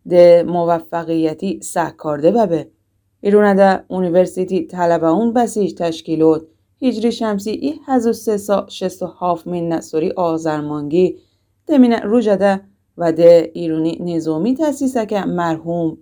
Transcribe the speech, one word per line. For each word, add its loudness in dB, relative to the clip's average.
ده 8
موفقیتی -4
سه -4
کارده 0
ببه. 0
ایرونه 4
ده 4
اونیورسیتی -2
طلبه -2
اون 2
بسیج -2
تشکیلات 0
هجری 0
شمسی -6
ای -6
هزار 0
سه -4
سا -2
شست -10
و -6
هفت -6
من -4
نصوری -4
آزرمانگی -2
ده 2
مین 6
روژه 0
ده 0
و 0
ده 6
ایرونی -4
نظامی -2
تاسیسه -2
که -4
مرحوم -4